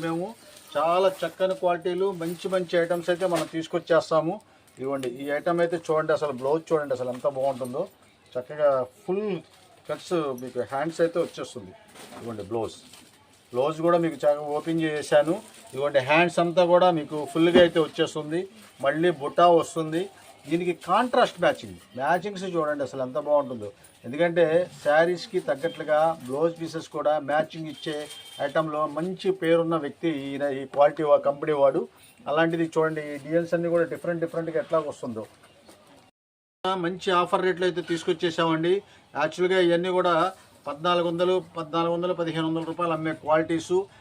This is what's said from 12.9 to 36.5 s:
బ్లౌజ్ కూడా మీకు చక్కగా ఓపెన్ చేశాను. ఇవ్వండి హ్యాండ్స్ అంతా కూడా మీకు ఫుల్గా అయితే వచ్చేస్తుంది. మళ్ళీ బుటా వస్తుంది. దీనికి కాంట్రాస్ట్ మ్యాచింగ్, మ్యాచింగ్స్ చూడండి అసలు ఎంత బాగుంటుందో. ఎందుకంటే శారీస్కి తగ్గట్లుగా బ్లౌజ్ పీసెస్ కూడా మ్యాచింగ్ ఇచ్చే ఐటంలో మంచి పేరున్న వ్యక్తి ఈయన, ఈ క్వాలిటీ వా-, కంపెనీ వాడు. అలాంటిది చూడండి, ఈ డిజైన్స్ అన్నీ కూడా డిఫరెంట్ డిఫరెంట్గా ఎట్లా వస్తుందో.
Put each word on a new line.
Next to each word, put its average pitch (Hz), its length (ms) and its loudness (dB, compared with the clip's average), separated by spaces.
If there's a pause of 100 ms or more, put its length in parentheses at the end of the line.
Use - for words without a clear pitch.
బ్లౌజ్ 143 240 0 (100)
కూడా 175 180 6
మీకు 151 180 -4
చక్కగా 147 220 2 (120)
ఓపెన్ 165 280 -2
చేశాను. 151 500 2 (400)
ఇవ్వండి 139 240 2 (100)
హ్యాండ్స్ 165 340 4
అంతా 170 200 4 (100)
కూడా 180 140 8 (120)
మీకు 147 180 -6 (160)
ఫుల్గా 170 320 6
అయితే 165 220 2
వచ్చేస్తుంది. 156 540 -4 (440)
మళ్ళీ 156 240 2 (120)
బుటా 147 240 4 (140)
వస్తుంది. 156 420 -2 (480)
దీనికి 175 240 -2 (140)
కాంట్రాస్ట్ 240 560 2
మ్యాచింగ్, 117 340 -2 (220)
మ్యాచింగ్స్ 180 440 -2 (120)
చూడండి 151 320 -2
అసలు 135 200 -8
ఎంత 127 100 -6 (100)
బాగుంటుందో. 131 420 0 (380)
ఎందుకంటే 165 360 2 (400)
శారీస్కి 170 640 2
తగ్గట్లుగా 156 500 -2 (300)
బ్లౌజ్ 151 320 0
పీసెస్ 160 280 -8 (100)
కూడా 147 160 0 (160)
మ్యాచింగ్ 156 420 -2
ఇచ్చే 151 240 -8 (500)
ఐటంలో 151 360 -2 (160)
మంచి 180 300 -4 (140)
పేరున్న 165 340 2 (100)
వ్యక్తి 143 240 -4 (160)
ఈయన, 139 200 -4 (140)
ఈ - 20 -8 (120)
క్వాలిటీ 151 360 4
వా-, 143 180 6
కంపెనీ 147 340 -2
వాడు. 139 200 4 (480)
అలాంటిది 165 360 2 (100)
చూడండి, 160 260 0 (120)
ఈ 147 100 -8
డిజైన్స్ 165 340 -2
అన్నీ 170 160 -2
కూడా 170 200 4
డిఫరెంట్ 170 320 -4
డిఫరెంట్గా 165 380 -4
ఎట్లా 160 160 0 (120)
వస్తుందో. 110 340 -8 (1600)